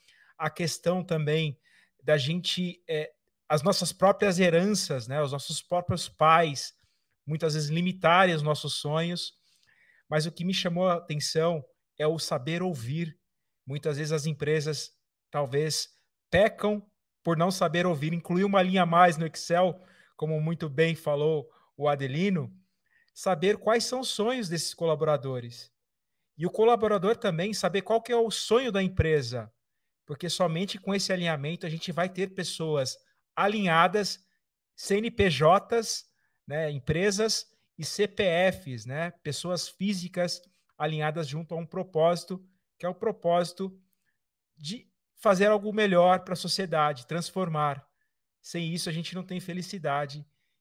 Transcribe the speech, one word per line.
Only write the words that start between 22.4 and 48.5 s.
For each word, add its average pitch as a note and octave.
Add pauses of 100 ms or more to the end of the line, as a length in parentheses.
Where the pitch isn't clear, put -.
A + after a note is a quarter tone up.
saber F#3+
quais A3+
são B3+
os B3
sonhos A3
desses E3
colaboradores. C#3 (640)
E D3+
o F3+
colaborador A3
também F#3+
saber F#3
qual A3+
que B3
é A#3
o A3+
sonho A#3+
da G3
empresa, D3 (540)
porque -
somente F3
com G3
esse G3
alinhamento E3+
a D#3+
gente E3
vai F3
ter F#3+
pessoas D#3 (360)
alinhadas, F#3 (540)
C G3
N A3+
P G3+
Js, F#3+ (420)
né, D3+
empresas G3 (280)
e D#3+
C G3+
P G3+ (300)
Fs, B2+
né, D#3 (120)
pessoas E3+
físicas F3 (340)
alinhadas D#3
junto D#3+
a -
um E3
propósito, F3+ (320)
que -
é F3
o F#3
propósito F#3 (720)
de D#3+ (300)
fazer G3+
algo G#3+
melhor F#3
pra F#3
sociedade, D#3
transformar. D#3+ (580)
Sem E3+